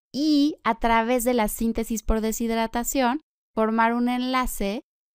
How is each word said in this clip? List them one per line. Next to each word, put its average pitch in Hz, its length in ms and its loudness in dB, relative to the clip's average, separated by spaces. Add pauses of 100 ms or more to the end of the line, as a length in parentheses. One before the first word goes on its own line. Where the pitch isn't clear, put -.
(120)
y 294 520 2
a 226 140 0
través 226 460 2
de 247 100 2
la 214 140 2
síntesis 226 540 -4
por 220 180 2
deshidratación 226 1000 -2 (340)
formar 226 400 2
un 240 140 0
enlace 247 760 -2 (320)